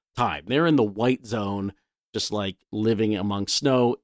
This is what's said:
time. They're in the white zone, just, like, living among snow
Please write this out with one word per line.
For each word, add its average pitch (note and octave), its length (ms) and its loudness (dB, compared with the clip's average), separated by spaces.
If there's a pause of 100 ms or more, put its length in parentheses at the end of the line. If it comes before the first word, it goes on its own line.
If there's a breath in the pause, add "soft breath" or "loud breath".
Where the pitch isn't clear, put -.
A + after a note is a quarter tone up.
(160)
time. D#2+ 320 -2
They're D3 180 2
in D#3+ 80 4
the C3 80 6
white A2 420 0
zone, G2+ 480 -4 (400)
just, - 200 -4
like, G2 240 -4 (160)
living G#2+ 440 0
among G2+ 300 -2
snow B2+ 580 2